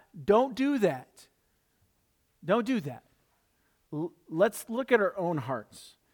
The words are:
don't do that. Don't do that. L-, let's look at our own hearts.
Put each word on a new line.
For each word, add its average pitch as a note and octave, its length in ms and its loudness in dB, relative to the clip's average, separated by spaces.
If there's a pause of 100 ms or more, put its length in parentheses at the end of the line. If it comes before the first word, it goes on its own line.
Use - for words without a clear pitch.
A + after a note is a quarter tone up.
(240)
don't A3+ 320 4
do C#4 220 0
that. D#3 500 -4 (1160)
Don't G#3 220 2
do B3 140 0
that. C#3 240 -12 (880)
L-, D#3 200 -6 (160)
let's F#3+ 400 0
look A#3+ 220 -4
at B3 80 6
our G3 180 0
own F3 220 -2
hearts. A#2+ 560 -10 (200)